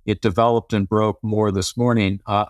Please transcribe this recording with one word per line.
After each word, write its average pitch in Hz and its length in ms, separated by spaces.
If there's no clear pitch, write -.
it 104 160
developed 113 500
and 101 160
broke 107 360
more 107 280
this 95 240
morning, 113 520
uh, 104 220